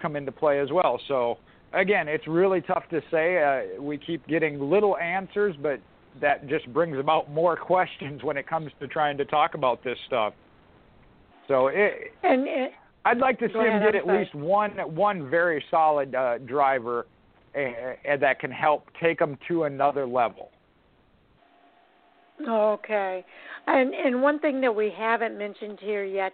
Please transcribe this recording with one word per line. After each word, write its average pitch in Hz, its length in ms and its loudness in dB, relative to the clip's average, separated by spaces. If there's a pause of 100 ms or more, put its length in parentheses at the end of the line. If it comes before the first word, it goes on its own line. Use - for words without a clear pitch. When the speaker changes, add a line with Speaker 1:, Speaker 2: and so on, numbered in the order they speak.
Speaker 1:
come 156 140 -4
into 139 160 -8
play 143 280 2
as 139 120 -2
well. 147 360 2
So, 120 300 0 (360)
again, 185 340 2
it's 156 200 -4
really 180 340 2
tough 170 280 -2
to 160 120 -2 (100)
say. 165 320 2 (340)
Uh, - 20 -12
we 143 200 -8
keep - 280 -8
getting 151 320 0
little 185 380 2
answers, 185 640 -2
but 139 180 -2 (400)
that 143 300 0
just 131 240 -4
brings 156 240 0
about 147 340 0
more 160 260 2
<laughs> - 140 -4
questions 156 520 -2
when 143 120 -2
it 135 120 -8
comes 160 320 -6
to 139 80 -10
trying 147 320 -2
to 143 60 0
talk 151 280 0
about 131 300 0
this 120 140 -6 (100)
stuff. 110 260 0 (1120)
So 131 200 4
it, 185 440 0 (120)
Speaker 2:
And, 277 240 4
and 285 240 -4 (340)
Speaker 1:
I'd 240 140 2
like 262 220 2
to 233 60 0
Speaker 2:
go 220 140 -2
Speaker 1:
see 226 60 4
him 220 80 2
Speaker 2:
ahead, 214 180 4
Speaker 1:
get 196 80 2
Speaker 2:
I'm - 0 -
Speaker 1:
at - 60 -6
Speaker 2:
sorry. 196 160 2
Speaker 1:
least - 100 -12
one, 196 380 0 (240)
one 185 340 0
very 165 400 0
solid, 151 460 2
uh, 123 240 0
driver, 127 640 0 (500)
uh, 127 640 -4
that 135 200 2
can 143 100 -6
help 147 380 0 (120)
take 165 220 2
him 147 160 0 (100)
to 165 180 0
another 139 420 0
level. 120 420 -2 (2000)
Speaker 2:
Okay. 208 800 0 (440)
And, 262 260 4
and 254 280 0
one 294 180 4
thing 285 220 0
that 233 140 2
we 214 200 0
haven't 220 420 -2
mentioned 208 440 -10
here 202 220 -4
yet 190 300 -4